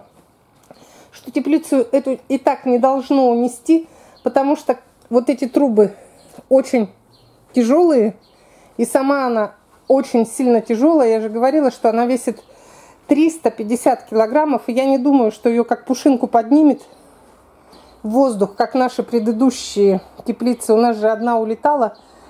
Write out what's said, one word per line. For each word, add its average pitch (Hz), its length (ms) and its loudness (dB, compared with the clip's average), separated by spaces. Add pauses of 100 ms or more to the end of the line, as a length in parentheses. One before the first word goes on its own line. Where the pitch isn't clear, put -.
(1120)
что - 200 -20
теплицу 285 600 -2
эту 269 360 -2
и 269 100 -2
так 269 280 -2
не 247 120 2
должно 262 520 2
унести, 247 580 0 (360)
потому 277 320 0
что 254 220 -4 (320)
вот 247 200 0
эти 262 180 -4
трубы 214 480 0 (540)
очень 262 400 0 (640)
тяжёлые, 254 640 2 (600)
и 233 80 -2
сама 277 400 -2
она 220 300 -4 (320)
очень 254 400 0
сильно 240 340 0
тяжёлая. 247 480 2
Я 226 120 0
же 220 80 -6
говорила, 254 420 0
что - 180 -2
она 233 160 0
весит 240 380 -4 (640)
триста 311 420 0
пятьдесят 233 540 -2
килограммов, 247 640 0
и 240 60 -6
я 262 120 0
не 269 120 2
думаю, 254 340 2
что - 180 -4
её 233 140 0
как 233 220 -4
пушинку 262 420 0
поднимет 262 540 2 (1200)
в 220 60 -8
воздух, 220 460 0
как 233 180 -2
наши 254 300 -2
предыдущие 220 1000 0 (240)
теплицы. 240 480 -4
У 214 40 4
нас 233 200 0
же 214 120 0
одна 226 300 -2
улетала, 220 580 -2 (320)